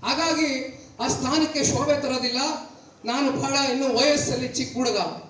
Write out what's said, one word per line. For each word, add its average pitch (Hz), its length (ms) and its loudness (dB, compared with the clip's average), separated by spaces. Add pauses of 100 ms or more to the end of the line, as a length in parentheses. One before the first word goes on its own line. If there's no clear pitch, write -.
ಹಾಗಾಗಿ 302 440 2 (520)
ಆ 240 40 -2 (100)
ಸ್ಥಾನಕ್ಕೆ 302 460 0 (100)
ಶೋಭೆ 285 320 2
ತರೋದಿಲ್ಲ. 247 360 -2 (720)
ನಾನು 269 180 0 (120)
ಬಹಳ 277 160 0 (180)
ಇನ್ನು 269 140 2 (100)
ವಯಸ್ಸಲ್ಲಿ 254 600 2
ಚಿಕ್ಕ 254 200 -4
ಹುಡುಗ 233 220 2 (300)